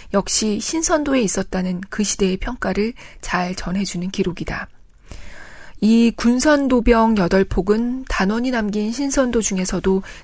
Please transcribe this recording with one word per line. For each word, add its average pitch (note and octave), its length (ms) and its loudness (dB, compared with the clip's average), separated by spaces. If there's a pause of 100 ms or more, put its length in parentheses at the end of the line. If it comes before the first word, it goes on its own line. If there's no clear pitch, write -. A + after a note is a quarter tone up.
(120)
역시 G#3 480 0
신선도에 D4+ 600 0
있었다는 F#3 680 -2
그 - 160 -2
시대의 F#3+ 320 0
평가를 G#3+ 560 -2 (300)
잘 F3+ 320 -2
전해주는 F#3 560 -4
기록이다. - 580 -4 (1120)
이 A3+ 360 6
군선도병 B3 1040 4
여덟 F#3+ 260 4
폭은 A#3 640 0
단원이 A3+ 420 0
남긴 G#3+ 420 -2
신선도 C4 500 0
중에서도 F#3+ 600 0 (220)